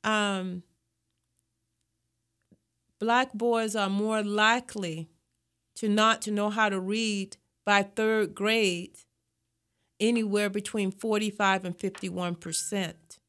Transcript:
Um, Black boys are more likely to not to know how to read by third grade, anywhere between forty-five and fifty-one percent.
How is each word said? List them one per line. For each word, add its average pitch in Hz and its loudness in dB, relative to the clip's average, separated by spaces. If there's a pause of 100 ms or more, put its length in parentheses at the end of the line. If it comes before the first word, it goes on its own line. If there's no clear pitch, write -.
Um, 196 -2 (2250)
Black 247 2
boys 226 0
are 196 0
more 214 0
likely 208 0 (640)
to 220 -2
not 214 4
to 214 -6
know 208 0
how 214 2
to 196 0
read 202 -2 (260)
by 202 4
third 220 0
grade, 202 0 (1000)
anywhere 208 2
between 196 -2
forty-five 202 0
and 175 -6
fifty-one 180 -4
percent. - -6